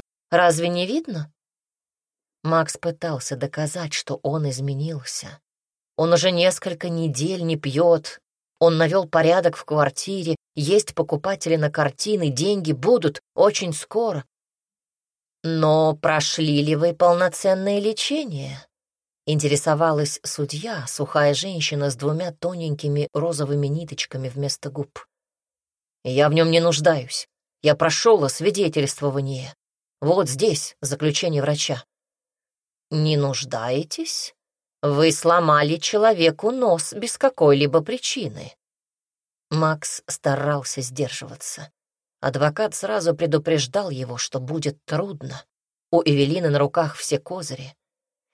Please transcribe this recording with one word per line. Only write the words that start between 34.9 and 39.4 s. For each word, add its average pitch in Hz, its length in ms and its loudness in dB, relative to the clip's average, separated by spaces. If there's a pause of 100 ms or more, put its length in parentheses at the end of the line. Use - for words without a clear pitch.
сломали 156 640 4
человеку 202 760 2
нос 233 420 0
без 214 240 -8
какой-либо 147 640 4
причины». 170 720 -8 (920)